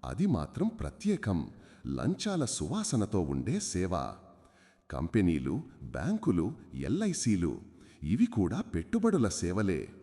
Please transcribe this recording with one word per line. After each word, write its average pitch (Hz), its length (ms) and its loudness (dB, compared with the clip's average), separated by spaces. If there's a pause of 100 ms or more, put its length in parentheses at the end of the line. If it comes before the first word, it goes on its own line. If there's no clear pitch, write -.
అది 95 260 0
మాత్రం 120 400 0
ప్రత్యేకం, 107 680 -2 (500)
లంచాల 156 560 0
సువాసనతో 104 800 0
ఉండే 69 360 -2
సేవ. 90 320 -2 (960)
కంపెనీలు, 78 640 2 (380)
బ్యాంకులు, 95 520 0 (400)
ఎల్ఐసీలు, 104 680 0 (500)
ఇవి 117 240 4
కూడా 98 320 2 (160)
పెట్టుబడుల 190 540 2
సేవలే. 92 500 0 (240)